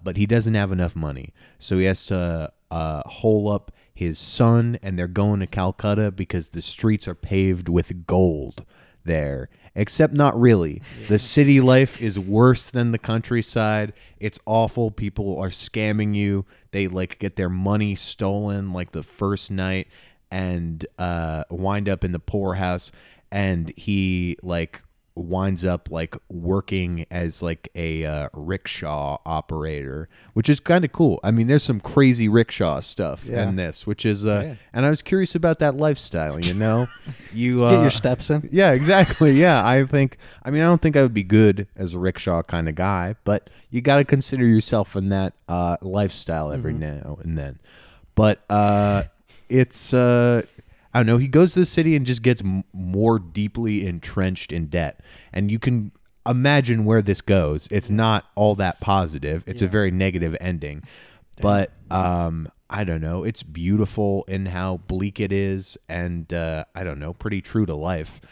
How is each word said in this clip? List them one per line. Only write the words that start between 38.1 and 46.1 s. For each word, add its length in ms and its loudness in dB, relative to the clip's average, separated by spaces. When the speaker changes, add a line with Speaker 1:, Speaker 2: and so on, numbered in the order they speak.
Speaker 2:
in. 200 0
Speaker 1:
Yeah, 220 6
exactly. 600 6
Yeah, 340 6
I 180 4
think, 320 0
I 60 -8
mean, 120 2
I 20 4
don't 160 6
think 160 2
I 60 8
would 100 4
be 120 2
good 420 6
as 180 -6
a 40 -6
rickshaw 440 -2
kinda 300 -2
guy, 520 -2
but 260 -2
you 120 -4
gotta 220 4
consider 420 2
yourself 500 2
in 140 -2
that, 240 -2
uh, 340 -2
lifestyle 720 -4